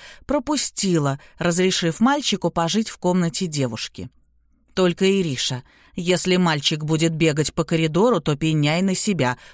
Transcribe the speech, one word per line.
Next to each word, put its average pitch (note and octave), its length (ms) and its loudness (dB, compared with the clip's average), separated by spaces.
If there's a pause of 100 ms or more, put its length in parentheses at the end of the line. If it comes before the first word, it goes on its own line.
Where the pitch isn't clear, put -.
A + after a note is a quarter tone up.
(240)
пропустила, F#3 920 0 (200)
разрешив F3 600 0
мальчику A#3+ 520 0
пожить E3+ 380 -2
в - 100 -14
комнате F3+ 500 0
девушки. B2+ 600 -6 (680)
"Только, F#3 360 2
Ириша, D3+ 540 -2 (320)
если F3+ 400 0
мальчик D#3 480 0
будет D#3+ 320 0
бегать D#3 360 2
по D#3+ 120 -2
коридору, E3 560 2
то D3 160 -2
пеняй D#3 460 0
на G3 120 0
себя, D3 440 0 (160)